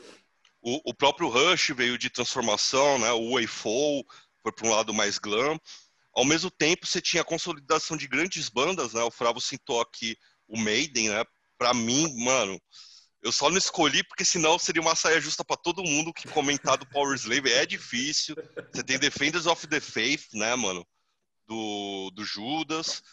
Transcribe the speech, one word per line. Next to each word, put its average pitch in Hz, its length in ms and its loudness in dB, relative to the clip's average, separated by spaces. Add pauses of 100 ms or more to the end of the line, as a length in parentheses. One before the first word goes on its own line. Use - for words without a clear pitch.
(600)
o, 127 280 -4
o 120 40 -2
próprio 147 360 4
Rush 151 400 4
veio 123 280 0
de 120 120 -2
transformação, 131 920 2
né? 113 120 2
O 117 220 0
Wayfall 131 720 0 (360)
foi 110 100 -4
pra 110 160 -4
um 113 40 4
lado 110 220 2
mais 104 240 0
glam. 131 420 0 (540)
Ao 123 120 2
mesmo 165 260 2
tempo, 160 340 0
você - 140 -2
tinha 165 220 0
a - 40 -2
consolidação 160 680 -2
de 139 120 -8
grandes 147 420 -2
bandas, 139 440 0
né? 113 100 0
O 117 80 0
Fravo 117 280 0
citou 123 400 -2
aqui 113 380 -4 (300)
o 110 120 -6
Maiden, 113 500 0
né? 107 140 0 (340)
Pra 123 160 4
mim, 127 400 0 (100)
mano, 117 360 2 (640)
eu 117 100 -2
só 143 180 2
não 175 80 2
escolhi 160 460 2
porque - 220 -6
senão 170 340 4
seria 165 220 0
uma 160 140 2
saia 160 260 4
justa 151 240 -4
pra 147 100 -4
todo 175 280 -4
mundo 160 300 0
que - 140 -14
comentar 139 500 2
do 127 100 -10
Power 139 280 0
Slave. 123 360 0
É 139 140 4
difícil. 151 720 -4 (380)
Você 127 100 -6
tem 135 160 0
Defenders 147 460 0
of 165 220 0
the 151 120 0
Faith, 127 540 -4
né, 110 220 0
mano? 95 300 -4 (640)
Do, 101 640 -6
do 101 120 -10
Judas. 151 760 -6 (120)